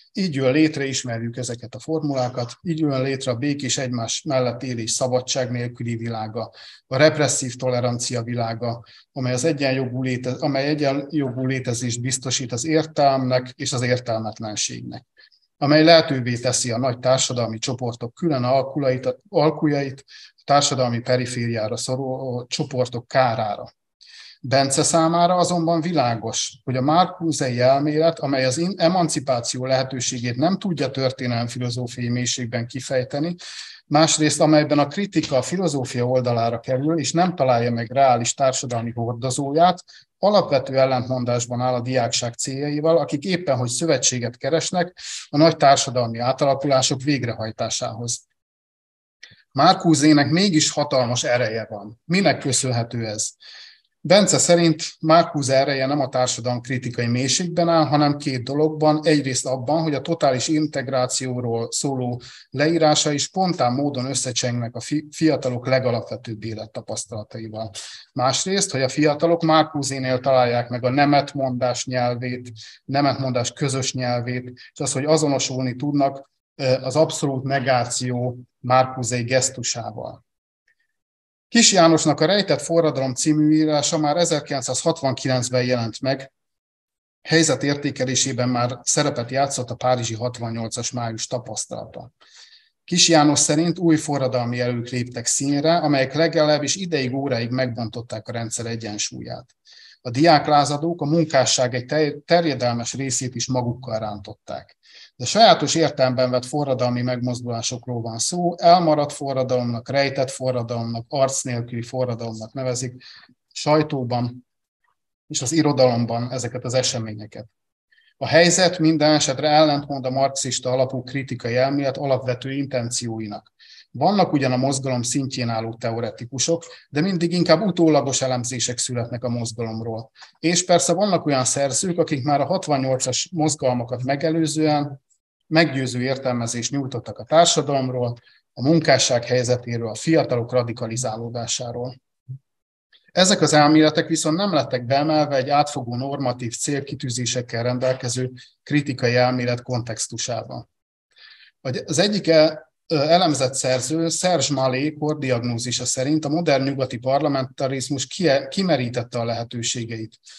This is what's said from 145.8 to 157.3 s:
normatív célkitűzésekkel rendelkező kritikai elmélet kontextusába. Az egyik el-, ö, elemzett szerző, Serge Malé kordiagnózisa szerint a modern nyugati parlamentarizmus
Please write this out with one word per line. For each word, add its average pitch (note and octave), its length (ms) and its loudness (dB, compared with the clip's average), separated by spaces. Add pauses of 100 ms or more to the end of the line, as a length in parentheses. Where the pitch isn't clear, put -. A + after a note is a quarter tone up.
normatív B2+ 600 -4
célkitűzésekkel B2 1080 -4
rendelkező B2+ 680 -2 (320)
kritikai C3 520 0
elmélet B2 460 2
kontextusába. A#2 1080 -6 (1160)
Az - 140 -2
egyik G#3 280 0
el-, D#3+ 460 4 (140)
ö, E3 80 -2
elemzett D3 580 4
szerző, C3+ 560 -2
Serge E3 440 0
Malé C3+ 400 0
kordiagnózisa B2+ 920 -4
szerint D3 400 -2
a D3 40 -2
modern D3+ 340 2
nyugati C3 340 -4
parlamentarizmus C3+ 1080 -2